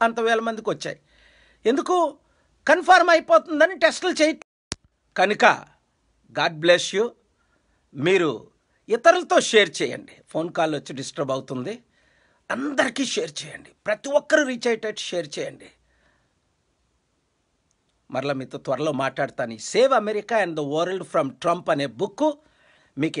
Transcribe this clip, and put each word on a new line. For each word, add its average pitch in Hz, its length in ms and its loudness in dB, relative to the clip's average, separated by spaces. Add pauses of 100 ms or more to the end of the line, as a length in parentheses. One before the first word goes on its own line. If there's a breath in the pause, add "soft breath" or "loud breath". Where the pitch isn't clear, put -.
అంత 233 180 0
వేల 226 200 0
మందికి 220 300 -6
వచ్చాయి. 156 300 -8 (680 soft breath)
ఎందుకు? 339 500 0 (520)
కన్ఫర్మ్ 349 420 6
అయిపోతుందని 330 680 4
టెస్టులు 320 320 2
చేయట్లేదు. - 680 -2 (400)
కనుక 202 480 2 (680)
God 156 280 -2
bless 175 340 4
you. 220 140 0 (840)
మీరు 156 520 0 (420)
ఇతరులతో 339 480 4 (140)
షేర్ 202 280 4
చేయండి. 120 360 -8 (180)
ఫోన్ 165 240 -6
కాల్ 160 220 -2
వచ్చి 147 220 -14
డిస్టర్బ్ 135 360 -8
అవుతుంది. 131 380 -10 (760)
అందరికీ 262 540 -4 (100)
షేర్ 165 260 -4
చేయండి. - 300 -18 (160)
ప్రతి 208 220 -6 (100)
ఒక్కరూ 302 320 2
రీచ్ 240 180 -6
అయ్యేటట్టు 220 420 -4
షేర్ 170 260 -6
చేయండి. - 320 -12 (2500)
మరలా 131 300 -4
మీతో 131 260 -12
త్వరలో 143 260 -2 (100)
మాట్లాడతాను. 131 500 -6
ఈ 110 80 -14 (100)
Save 262 300 2
America 208 440 -4
and 170 140 -6
the 147 160 -4
World 175 280 -2 (100)
from 151 160 0 (140)
Trump 170 320 -2
అనే 143 120 -2 (140)
బుక్ 208 260 -2 (680 soft breath)
మీకు 147 240 -4